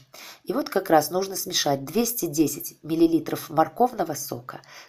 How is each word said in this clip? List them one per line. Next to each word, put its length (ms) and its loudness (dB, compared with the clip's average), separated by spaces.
И 100 -6
вот 160 -4
как 200 -2
раз 220 4
нужно 240 -2
смешать 500 -2
двести 400 -2
десять 580 -2
миллилитров 680 2
морковного 640 2
сока, 480 -10